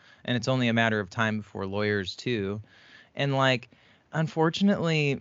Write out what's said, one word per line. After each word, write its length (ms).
and 120
it's 120
only 200
a 40
matter 260
of 120
time 280
before 280
lawyers 500
too." 440
And, 220
like, 320
unfortunately, 1080